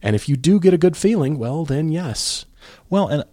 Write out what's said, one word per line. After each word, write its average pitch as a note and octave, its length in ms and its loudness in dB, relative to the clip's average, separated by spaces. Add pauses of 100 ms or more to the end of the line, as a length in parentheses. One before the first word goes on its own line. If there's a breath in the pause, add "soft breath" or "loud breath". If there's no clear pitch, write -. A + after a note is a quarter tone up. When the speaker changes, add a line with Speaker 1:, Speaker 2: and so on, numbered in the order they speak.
Speaker 1:
And G#2 140 0
if - 140 -2
you C#3 80 2
do E3+ 220 4
get F3+ 140 4
a F3 40 4
good E3+ 200 2
feeling, D#3 400 0
well, C3 280 -4
then D3 240 -2
yes. D#3 560 -6 (440 loud breath)
Speaker 2:
Well, F#3+ 180 0
and, D3 260 -2